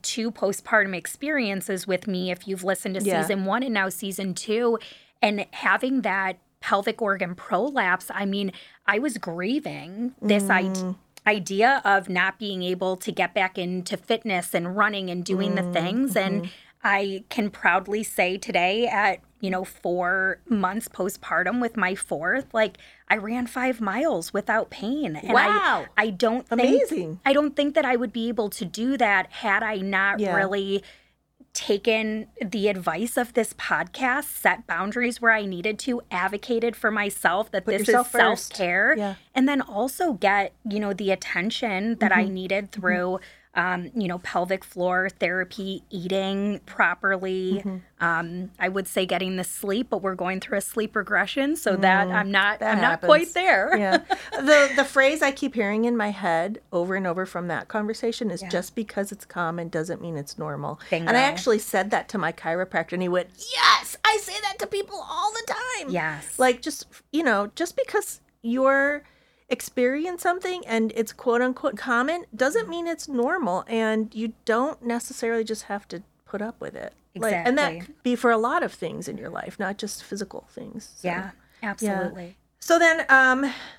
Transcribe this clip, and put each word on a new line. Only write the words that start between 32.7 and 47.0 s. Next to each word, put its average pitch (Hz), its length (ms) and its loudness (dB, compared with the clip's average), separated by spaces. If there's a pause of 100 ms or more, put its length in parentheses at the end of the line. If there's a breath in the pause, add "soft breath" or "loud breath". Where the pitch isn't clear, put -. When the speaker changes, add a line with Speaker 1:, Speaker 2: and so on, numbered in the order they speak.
Speaker 1:
of 240 160 -2
this 226 200 0
podcast, 247 720 -2
set - 420 -2
boundaries 220 540 -2
where 226 100 6
I 214 140 2
needed 190 340 -4
to, 240 220 -2 (100)
advocated 208 640 -2
for 214 160 0
myself 202 600 0
that 190 140 -2
Speaker 2:
Put 214 120 2
Speaker 1:
this 208 100 -2
Speaker 2:
yourself 240 200 6
Speaker 1:
is - 40 -12
Speaker 2:
first. 214 380 4
Speaker 1:
self-care, 196 480 2
Speaker 2:
Yeah. 202 180 -2 (180 soft breath)
Speaker 1:
and 262 140 4
then 285 140 2
also 262 520 -2
get, 196 400 2 (160)
you 208 100 -2
know, 202 140 -2
the 190 180 0
attention 202 880 -2
that 208 120 4
I 190 140 4
Speaker 2:
Mm-hmm. 196 80 -4
Speaker 1:
needed 190 380 -4
Speaker 2:
Mm-hmm. 208 100 -12
Speaker 1:
through, 180 380 0 (380 loud breath)
um, 180 380 -2
you 202 140 0
know, 185 80 -4
pelvic 185 480 -2
floor 180 440 0
therapy, 185 800 -4
eating 196 760 -2
properly. 190 960 0